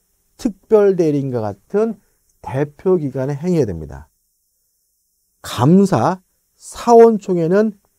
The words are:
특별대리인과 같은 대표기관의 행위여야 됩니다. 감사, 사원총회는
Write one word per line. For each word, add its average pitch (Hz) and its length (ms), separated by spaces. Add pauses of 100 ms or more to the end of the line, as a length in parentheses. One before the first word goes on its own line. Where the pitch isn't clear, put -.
(360)
특별대리인과 170 1040
같은 202 600 (420)
대표기관의 147 960
행위여야 160 300
됩니다. 73 420 (1300)
감사, 175 800 (360)
사원총회는 208 1200 (200)